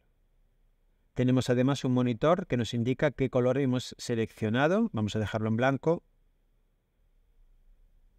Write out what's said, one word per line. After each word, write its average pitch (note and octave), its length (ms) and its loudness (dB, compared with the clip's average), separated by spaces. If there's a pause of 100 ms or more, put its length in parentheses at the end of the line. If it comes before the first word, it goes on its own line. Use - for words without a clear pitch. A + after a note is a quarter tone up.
(1160)
Tenemos B2+ 340 2
además B2+ 360 2
un B2+ 100 0
monitor B2+ 520 0
que B2 120 -2
nos A#2 160 -4
indica B2+ 360 0
qué B2+ 200 -2
color B2+ 260 2
hemos B2+ 400 -2
seleccionado. B2 960 0
Vamos G#2+ 240 -2
a - 20 -2
dejarlo A2 300 -2
en A2 80 0
blanco C3+ 480 0 (2250)